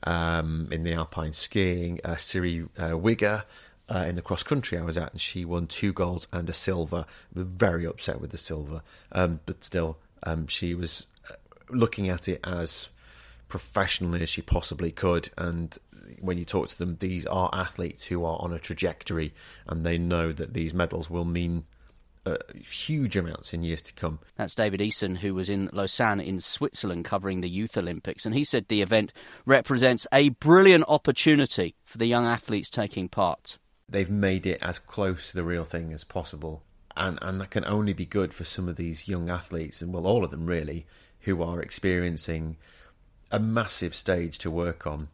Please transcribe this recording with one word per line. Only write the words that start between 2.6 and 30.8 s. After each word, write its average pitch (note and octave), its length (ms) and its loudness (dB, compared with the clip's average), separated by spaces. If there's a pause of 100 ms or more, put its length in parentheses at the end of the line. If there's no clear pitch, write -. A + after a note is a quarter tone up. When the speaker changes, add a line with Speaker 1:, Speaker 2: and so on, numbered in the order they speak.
Speaker 1:
uh, E2 120 -2
Wigger, G#2 540 2 (440)
uh, F2 180 0
in F2 120 -2
the F2 40 -4
cross - 220 -2
country B2 340 -2
I E2 60 -4
was E2 140 -2
at, E2 160 -4
and - 80 -8
she F2+ 240 -6
won E2+ 220 -2
two G2+ 260 -2
golds F2 400 -2
and F2 160 -4
a E2+ 40 -6
silver. E2+ 520 -2 (280)
Was F#2 120 -4
very F2+ 400 2
upset - 340 -4
with - 120 -10
the - 60 -10
silver, D#2 440 -6 (320)
um, E2+ 320 2
but - 180 -8
still, E2 340 -2 (260)
um, D#2+ 240 -2
she F2 280 -4
was, F2 320 -6 (240)
uh, - 40 -14 (340)
looking A2+ 400 2
at F2+ 180 -2
it F#2 160 -2
as F2 460 -4 (580)
professionally F2+ 720 -2
as E2 80 -2
she - 120 -6
possibly E2+ 500 0
could. F2 460 0
And E2+ 380 -4 (440)
when F#2 180 -2
you F2 80 -4
talk D#2+ 220 -2
to - 100 -12
them, F2 220 -4
these F#2 260 -4
are F#2 260 2
athletes - 540 -6
who F2 200 -2
are E2 160 -2
on F2 120 -4
a E2 60 -6
trajectory, E2 720 -4 (340)
and E2 160 -4
they E2+ 140 2
know E2+ 340 2
that D#2 220 -6
these E2 200 -2
medals E2+ 360 -2
will E2+ 160 -2
mean, E2+ 400 -2 (600)
uh, B2+ 100 -2 (200)
huge - 600 -2
amounts E2+ 380 -2
in E2+ 100 -2
years E2 200 -2
to - 100 -14
come. D#2+ 260 -4 (160)
Speaker 2:
That's G2+ 200 -6
David G2+ 260 2
Eason, G2+ 360 -2
who G2 160 -2
was F#2 160 -2
in G2 220 0
Lausanne G2+ 480 0
in F#2 200 -4
Switzerland F2+ 680 -4
covering F#2+ 360 -2
the F2+ 80 -2
Youth G2 260 -4
Olympics, E2+ 500 -4
and A2 100 -2
he C#3+ 80 2
said A#2+ 240 0
the G#2 140 2
event G#2+ 320 2 (320)
represents B2+ 680 6
a C#3+ 160 8
brilliant E3+ 580 10